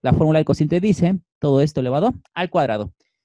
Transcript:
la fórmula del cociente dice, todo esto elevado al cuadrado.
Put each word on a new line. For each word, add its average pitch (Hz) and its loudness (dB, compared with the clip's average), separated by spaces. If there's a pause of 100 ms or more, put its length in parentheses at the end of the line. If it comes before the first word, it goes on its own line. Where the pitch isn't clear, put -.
la 160 2
fórmula 156 2
del 156 0
cociente 160 0
dice, 185 0 (180)
todo 139 2
esto 147 0
elevado 143 -2 (180)
al 175 -6
cuadrado. 110 -2 (300)